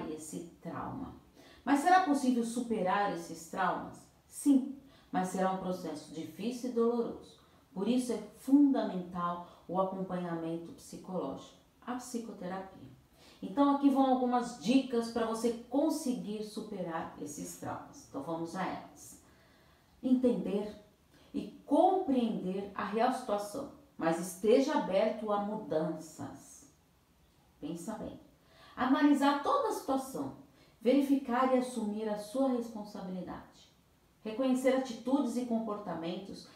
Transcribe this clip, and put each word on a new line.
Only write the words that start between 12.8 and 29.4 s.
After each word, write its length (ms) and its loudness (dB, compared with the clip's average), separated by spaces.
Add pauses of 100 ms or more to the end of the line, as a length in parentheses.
Então 320 4
aqui 140 6
vão 160 6
algumas 520 2
dicas 520 2
para 160 -2
você 260 0 (160)
conseguir 760 0
superar 760 -8
esses 380 -10
traumas. 500 -12
Então 140 -10
vamos 340 -6
a 80 -2
elas. 560 -10 (840)
Entender 720 2 (600)
e 320 -8
compreender 1080 2
a 100 -4
real 280 2
situação, 600 -4 (260)
mas 200 0
esteja 600 4
aberto 520 0
a 100 2
mudanças. 1300 -6 (880)
Pensa 340 -8
bem. 240 -10 (560)
Analisar 680 4